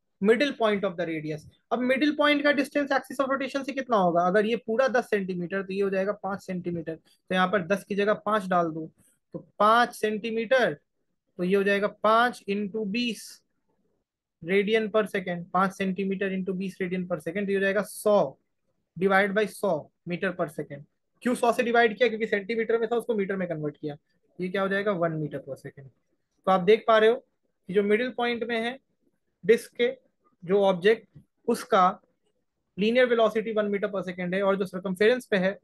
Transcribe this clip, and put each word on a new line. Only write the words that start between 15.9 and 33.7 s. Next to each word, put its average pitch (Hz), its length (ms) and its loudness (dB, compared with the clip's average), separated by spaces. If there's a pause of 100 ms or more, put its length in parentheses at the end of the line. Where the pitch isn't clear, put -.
into 190 220 -4
बीस 185 280 -6
radian 180 240 -4
per 175 120 -4
second, 175 260 -6
तो 190 60 -4
ये 196 40 0
हो 196 60 0
जाएगा 196 220 0
सौ 190 560 0 (580)
डिवाइड 196 380 2
बाई 214 120 2
सौ 165 440 -4 (180)
meter 175 240 -4
per 175 180 -4
second। 147 340 -12 (380)
क्यों 247 120 0
सौ 240 180 2
से 247 100 -2
divide 233 360 2
किया? 247 100 2
क्योंकि 220 180 -4
centimeter 220 520 -2
में 226 100 -2
था, 233 80 -2
उसको 226 180 -2
meter 196 220 -2
में 185 120 -4
convert 151 280 -6
किया। 147 200 -10 (420)
ये 180 100 -6
क्या 190 140 -2
हो 196 60 0
जाएगा? 202 240 -2
वन 165 280 -2
meter 143 220 -8
per 135 160 -14
second। 135 300 -18 (580)
तो 190 40 0
आप 190 100 4
देख 214 280 4
पा 220 100 6
रहे 220 120 6
हो 247 60 0
कि - 580 -16
जो 202 80 4
middle 214 280 0
point 240 340 -4
में 226 160 -4
है 240 180 -6 (640)
disk 220 320 2
के 247 160 0 (500)
जो 190 220 2
object, 196 440 2 (400)
उसका 196 520 2 (800)
linear 240 300 4
velocity 220 480 2
one 208 180 0